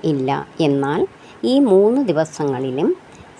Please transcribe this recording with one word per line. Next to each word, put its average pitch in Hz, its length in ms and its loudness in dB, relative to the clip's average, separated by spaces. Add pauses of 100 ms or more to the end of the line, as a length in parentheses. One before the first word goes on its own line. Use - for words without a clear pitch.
ഇല്ല. 139 440 -2 (120)
എന്നാൽ 143 480 0 (360)
ഈ 254 160 2
മൂന്ന് 226 480 4
ദിവസങ്ങളിലും 147 880 -2 (440)